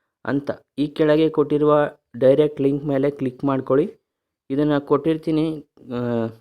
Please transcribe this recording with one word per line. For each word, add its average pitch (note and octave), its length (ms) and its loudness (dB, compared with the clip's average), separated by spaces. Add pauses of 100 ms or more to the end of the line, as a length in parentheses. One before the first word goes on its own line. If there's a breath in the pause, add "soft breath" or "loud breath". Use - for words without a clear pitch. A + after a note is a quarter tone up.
(240)
ಅಂತ. C#3 260 -4 (280)
ಈ C#3+ 80 -2
ಕೆಳಗೆ D#3 440 2
ಕೊಟ್ಟಿರುವ D3 600 2 (260)
ಡೈರೆಕ್ಟ್ C#3+ 440 4
ಲಿಂಕ್ C#3 240 0
ಮೇಲೆ C#3 260 0
ಕ್ಲಿಕ್ C3 340 -6
ಮಾಡ್ಕೊಳ್ಳಿ. C3+ 420 0 (640)
ಇದನ್ನು D3 360 0
ಕೊಟ್ಟಿರ್ತೀನಿ, D#3 800 -2 (280)
ಆ, A#2+ 320 -2 (140)